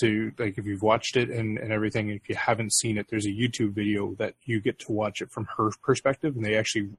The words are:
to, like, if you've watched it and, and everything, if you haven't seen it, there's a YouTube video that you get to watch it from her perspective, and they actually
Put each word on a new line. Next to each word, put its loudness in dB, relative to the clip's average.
to, 2
like, -2
if -6
you've -4
watched 4
it 2
and, -2
and -6
everything, 0
if -10
you -2
haven't 0
seen 2
it, -4
there's -2
a 0
YouTube 0
video 0
that -4
you 0
get -2
to -6
watch 0
it -8
from -6
her 2
perspective, 0
and -2
they 2
actually 0